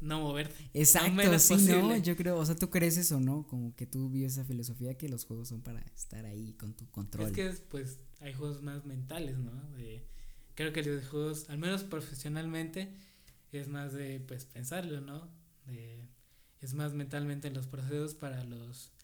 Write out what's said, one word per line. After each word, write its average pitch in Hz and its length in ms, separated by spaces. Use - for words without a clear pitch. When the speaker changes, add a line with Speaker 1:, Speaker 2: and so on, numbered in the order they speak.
Speaker 1:
no 156 180
moverte, 147 340
lo 180 80
Speaker 2:
Exacto, 175 320
Speaker 1:
menos 185 300
Speaker 2:
sí, 190 100
¿no? 196 60
Speaker 1:
posible. 196 420
Speaker 2:
Yo 170 160
creo, 175 200
o 156 80
sea, 165 120
¿tú 180 120
crees 170 280
eso, 156 240
no? 139 260
Como 120 260
que 123 120
tú 131 240
vives 131 240
esa 135 100
filosofía 123 540
que 151 100
los 123 160
juegos 113 240
son 117 140
para 117 180
estar - 300
ahí 107 300
con 107 180
tu 120 180
control. 101 360
Speaker 1:
Es - 40
que 190 160
es, 185 140
pues, 131 380
hay 139 140
juegos 143 300
más 143 220
mentales, 135 520
¿no? 120 160
De, 113 280
creo 156 180
que 160 100
los 147 40
videojuegos, 151 520
al 147 80
menos 190 280
profesionalmente, 160 1040
es 143 160
más 143 240
de, 135 260
pues, 131 240
pensarlo, 151 560
¿no? 143 320
De, 120 440
es 131 140
más 147 200
mentalmente 143 540
en 139 60
los 131 140
procesos 147 460
para 131 300
los, 120 480